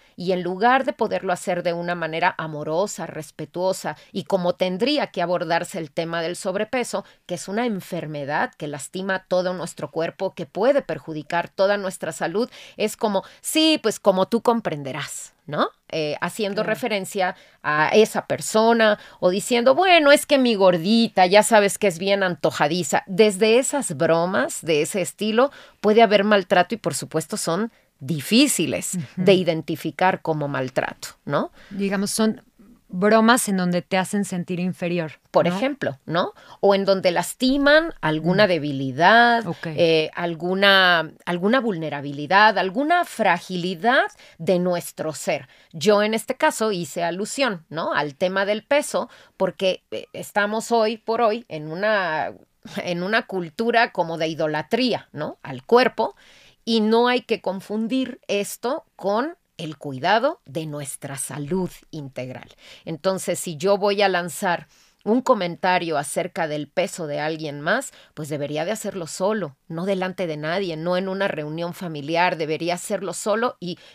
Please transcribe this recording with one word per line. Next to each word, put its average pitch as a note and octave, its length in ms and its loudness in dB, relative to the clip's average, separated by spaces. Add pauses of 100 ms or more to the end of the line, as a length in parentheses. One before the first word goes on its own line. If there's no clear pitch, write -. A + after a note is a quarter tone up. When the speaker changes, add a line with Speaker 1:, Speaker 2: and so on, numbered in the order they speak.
(160)
Speaker 1:
y F#3 160 -2
en F3+ 100 0
lugar A#3 440 2
de C#4+ 80 -2
poderlo F#3 400 -2
hacer F3 280 -4
de E3+ 120 -2
una F3 200 -4
manera E3+ 440 0
amorosa, D#3+ 680 -4
respetuosa E3+ 920 -6 (140)
y G3 120 -6
como F3+ 300 0
tendría G3 540 0
que - 120 -6
abordarse E3+ 580 -2
el D#3+ 120 -8
tema E3 320 -4
del E3+ 140 -4
sobrepeso, G#3 680 -4 (220)
que F3 80 -8
es - 140 -10
una A3 180 -2
enfermedad D#3 920 -4
que D#3 100 -10
lastima F#3 640 -6
todo F3+ 240 0
nuestro E3 380 -8
cuerpo, F3+ 440 -4
que F3 120 -10
puede C4 340 2
perjudicar D#3+ 680 -6
toda G3+ 260 2
nuestra F#3 360 -8
salud, G3+ 360 -4 (300)
es G#3 180 -2
como, G#3 280 -2 (180)
"Sí, D#4 400 2
pues G#3+ 180 -2
como F#3 260 4
tú A#3 140 0
comprenderás", D3+ 920 -4 (120)
¿no? F#3+ 220 -2 (200)
Eh, D3+ 320 -4
haciendo G3+ 420 -4
Speaker 2:
Claro. G#3+ 120 -4
Speaker 1:
referencia G3 600 -4 (280)
a D3+ 260 2
esa G#3+ 380 4
persona A3 720 2 (180)
o F#3 120 2
diciendo, A#3+ 440 2
"Bueno, E4 380 6
es D4 140 6
que C#4+ 120 4
mi B3 160 4
gordita, F#3+ 720 4
ya G3+ 160 8
sabes G#3 360 4
que G#3 100 2
es E3 100 -2
bien G3 240 0
antojadiza". E3+ 840 0
Desde G#3+ 500 4
esas C4 380 -2
bromas E3+ 680 0
de D3+ 200 2
ese F#3 180 -2
estilo A3 500 0 (300)
puede G#3+ 220 6
haber G3+ 200 6
maltrato G3+ 540 2
y, - 20 -20
por D3 160 -4
supuesto, D#3 420 -6
son G3 360 -4 (260)
difíciles D3+ 960 0
Speaker 2:
Ujú. F3+ 280 -6
Speaker 1:
de G3 100 8
identificar E3+ 880 0
como D3+ 260 -2
maltrato, - 600 -6 (160)
¿no? D#3 260 -2 (200)
Speaker 2:
Digamos, G3 400 -2
son A3 320 0 (500)
bromas A3 560 4
en G3 80 -2
donde F3+ 260 0
te - 140 -4
hacen G3 280 -2
sentir F3+ 340 -6
inferior, F3 540 -4 (180)
Speaker 1:
Por - 160 4
Speaker 2:
¿no? F3 100 0
Speaker 1:
ejemplo, C4 500 -4
¿no? E3+ 260 -2 (280)
O G3 140 6
en G3 100 0
donde F#3 280 2
lastiman C4+ 880 2
alguna D#3+ 460 2
Speaker 2:
Mm. - 20 -2
Speaker 1:
debilidad, E3+ 960 4
Speaker 2:
Ok. E3+ 200 -8 (100)
Speaker 1:
eh, D#3+ 380 4
alguna, F3 1000 4 (120)
alguna F#3+ 360 2
vulnerabilidad, D#3+ 960 2
alguna C#4+ 460 0
fragilidad F#3 1040 0 (320)
de F3 200 0
nuestro F3 540 -4
ser. C#3+ 360 -6 (240)
Yo G3+ 300 4
en G#3+ 120 0
este A#3 200 -4
caso A3 380 0
hice F3 320 -4
alusión, F#3+ 640 -4
¿no? E3 260 -4
al D3 220 -4
tema F#3+ 280 0
del G#3 200 -2
peso, C4 440 0 (280)
porque, F#3 560 -2
eh, - 200 -10
estamos G#3 600 -4
hoy A3+ 240 2
por A3+ 260 -4
hoy A#3 260 2
en D#3 220 -10
una, E3+ 600 -2 (500)
en F3 220 -4
una A3 220 0
cultura A3+ 680 -2
como E3+ 260 -4
de D#3+ 100 -2
idolatría, D#3+ 840 -4
¿no? D3+ 300 -10
al C3 220 -12
cuerpo, A#3+ 520 2 (480)
y A3+ 160 0
no A3+ 280 4
hay B3 140 0
que G#3 180 -4
confundir A3 880 -4
esto G#3+ 560 -4 (120)
con A#3 400 -2 (200)
el D#3 200 -10
cuidado F#3 720 -2
de D#3 200 -8
nuestra C#3+ 520 -10
salud D#3 520 -4 (200)
integral. C3+ 580 -12 (380)
Entonces, F3+ 520 -2
si E3+ 200 -8
yo G3 180 2
voy G3+ 240 0
a G3 80 6
lanzar F3 600 -2 (360)
un A3+ 160 2
comentario F3+ 800 0
acerca E3+ 500 -4
del D3 200 -6
peso F3+ 380 -4
de D3 140 -6
alguien D#3 400 -6
más, G3+ 320 -2 (220)
pues D3 160 -10
debería D3 340 -4
de G3 80 -4
hacerlo F#3+ 340 -8
solo, F#3+ 500 -4 (120)
no E3 160 -6
delante F#3 420 -2
de D3+ 120 -6
nadie, E3 400 -4
no F3 180 -2
en F#3+ 120 -2
una G3 200 -2
reunión E3 460 -6
familiar, E3 640 0
debería D#3+ 360 -2
hacerlo F3+ 380 -6
solo A3 480 -2
y, F3+ 180 -8 (160)